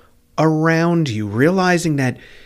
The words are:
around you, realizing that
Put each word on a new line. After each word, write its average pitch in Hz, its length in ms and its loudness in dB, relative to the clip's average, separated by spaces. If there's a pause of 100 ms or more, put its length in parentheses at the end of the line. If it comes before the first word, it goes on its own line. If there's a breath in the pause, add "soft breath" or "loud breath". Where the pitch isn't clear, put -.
(360 loud breath)
around 160 720 0
you, 107 180 -6
realizing 175 680 0
that 131 200 -2 (280 loud breath)